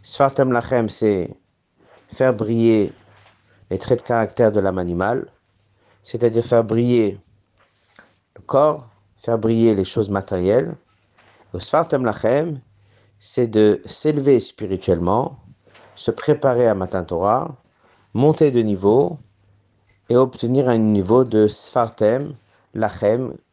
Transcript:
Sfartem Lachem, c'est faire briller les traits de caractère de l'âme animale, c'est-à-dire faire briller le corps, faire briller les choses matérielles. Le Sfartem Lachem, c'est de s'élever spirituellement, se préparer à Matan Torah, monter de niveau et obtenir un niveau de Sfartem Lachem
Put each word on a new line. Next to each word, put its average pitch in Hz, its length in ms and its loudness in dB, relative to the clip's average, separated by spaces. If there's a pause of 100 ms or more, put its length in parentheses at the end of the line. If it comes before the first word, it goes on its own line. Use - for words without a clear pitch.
Sfartem 135 500 0
Lachem, 117 380 0
c'est 101 460 -2 (760)
faire 131 240 0
briller 113 600 2 (760)
les 95 80 -6
traits - 240 -2
de - 60 -20
caractère 113 440 0
de 104 80 0
l'âme 95 200 -2
animale, 90 480 -4 (760)
c'est-à-dire 117 400 0
faire 117 200 2
briller 113 560 0 (1160)
le - 80 -20
corps, 147 460 0 (280)
faire 117 200 -4
briller 113 380 2
les 98 80 0
choses 104 260 -4
matérielles. 101 680 -2 (800)
Le 92 60 -10
Sfartem 143 460 -2
Lachem, 131 540 -2 (600)
c'est - 280 -4
de 107 380 2
s'élever 143 540 0
spirituellement, 92 1000 -2 (580)
se - 160 -4
préparer 127 560 0
à 107 80 2
Matan 92 280 -4
Torah, 98 520 -2 (580)
monter 147 380 2
de 120 100 2
niveau 110 560 0 (920)
et 120 60 2
obtenir 127 540 0
un 117 80 2
niveau 107 460 2
de 110 240 2
Sfartem 120 840 -2 (400)
Lachem 110 600 -2 (180)